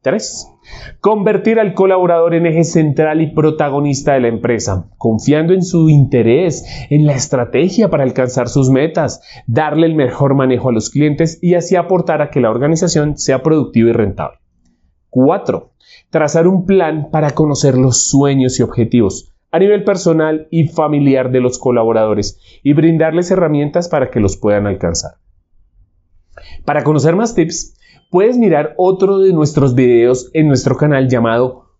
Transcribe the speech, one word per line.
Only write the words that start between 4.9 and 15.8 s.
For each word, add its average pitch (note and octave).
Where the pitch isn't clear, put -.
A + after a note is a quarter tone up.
confiando D3
en F#3
su E3
interés, C#3
en D3+
la D3
estrategia C3+
para D3
alcanzar B2+
sus C3+
metas, D3+
darle D3+
el D#3+
mejor C#3
manejo C3
a A#2
los A2+
clientes D3+
y F3
así F3
aportar F3
a C#3+
que C#3+
la A2+
organización D3+
sea C3
productiva B2+
y A#2
rentable. G2+
Cuatro, D3